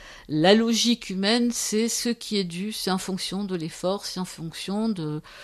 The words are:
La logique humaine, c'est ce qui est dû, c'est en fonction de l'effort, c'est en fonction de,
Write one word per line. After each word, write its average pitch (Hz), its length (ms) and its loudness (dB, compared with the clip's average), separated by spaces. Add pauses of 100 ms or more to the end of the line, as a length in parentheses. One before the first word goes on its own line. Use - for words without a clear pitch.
(280)
La 160 260 6
logique 226 560 4
humaine, 220 420 2
c'est 226 380 0
ce - 200 -2
qui 214 280 -2
est 196 60 2
dû, 180 280 -4
c'est - 200 -2
en 185 60 2
fonction 190 460 -4
de 185 120 -4
l'effort, 180 500 -4
c'est - 140 -6
en 180 60 -2
fonction 190 640 -4
de, 151 320 -2 (220)